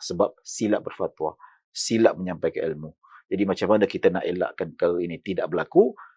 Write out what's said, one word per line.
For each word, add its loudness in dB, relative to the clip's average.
Sebab 0
silap -2
berfatwa, -6
silap 2
menyampaikan -4
ilmu. -8
Jadi 0
macam 0
mana 4
kita 0
nak -2
elakkan -4
perkara 0
ini -6
tidak -4
berlaku, 4